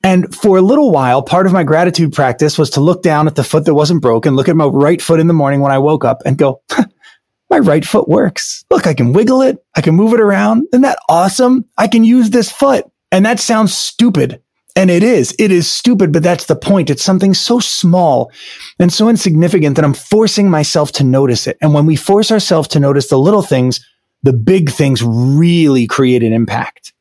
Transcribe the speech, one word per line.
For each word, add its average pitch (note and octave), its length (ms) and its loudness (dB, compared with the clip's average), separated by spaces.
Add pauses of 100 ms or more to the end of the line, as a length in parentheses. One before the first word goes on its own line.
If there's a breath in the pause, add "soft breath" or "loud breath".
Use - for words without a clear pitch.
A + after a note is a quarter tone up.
And F#3 280 0
for G3 240 0
a F#3+ 60 4
little C4 300 2
while, C3 280 2
part F3+ 260 0
of F3+ 60 0
my F#3 120 0
gratitude D#3+ 480 0
practice C#3 440 -2
was D3 140 0
to C#3 100 -2
look E3 220 0
down D3+ 240 0
at D3+ 80 -4
the C#3+ 80 -2
foot D3+ 220 -2
that D#3+ 100 0
wasn't D3+ 260 0
broken, B2 360 0
look C3+ 120 0
at E3+ 60 0
my D#3+ 120 2
right C#3+ 360 0
foot E3 160 0
in D#3+ 80 2
the E3+ 80 2
morning C#3 260 0
when C#3 120 0
I C3+ 60 0
woke D3+ 260 0
up - 200 -2
and C3+ 140 -2
go, C#3 220 0 (100)
"Huh, A3 140 -2 (680 soft breath)
my E4+ 80 2
right D#3 260 2
foot - 240 -2
works. - 640 -4
Look, E4 160 0
I D#3 80 0
can B2 180 0
wiggle B3 300 2
it. C4+ 160 -2 (160)
I D#3+ 60 -2
can D#3+ 160 0
move A3 180 2
it A#3 60 2
around. G#3+ 520 0
Isn't B3 100 2
that - 260 -2
awesome? A3+ 560 0 (120)
I G#3 120 -2
can A3+ 160 2
use A#3 260 2
this A#3 220 0
foot." C4+ 320 0 (260)
And F#3+ 160 2
that A#3+ 140 -2
sounds A3 360 -2
stupid. F#3 640 -2 (360)
And F#3 140 2
it F3 140 2
is. G3+ 340 0
It G#3 140 2
is F3 180 0
stupid, G3 420 0
but D#3+ 120 0
that's F3 220 -2
the - 100 0
point. F3+ 340 -2
It's C3 140 -4
something F#3+ 280 0
so A#3 280 -2
small E3 720 0 (480 loud breath)
and F3 120 2
so G#3+ 160 0
insignificant D#3+ 680 0
that D#3 80 2
I'm C#3 100 0
forcing G#3 560 0
myself D3+ 420 0
to C#3 120 -2
notice B2+ 420 0
it. B2+ 160 -8
And D3+ 100 2
when D3 140 2
we D#3+ 80 2
force G#3 380 0
ourselves F3+ 360 0
to D#3 120 0
notice C#3 260 0
the C#3 100 0
little F#3+ 260 2
things, B2+ 360 -2 (460 soft breath)
the C3+ 80 4
big C#3+ 380 0
things C3+ 300 0
really C3+ 840 2
create B2 380 0
an A2+ 80 0
impact. A2+ 680 -6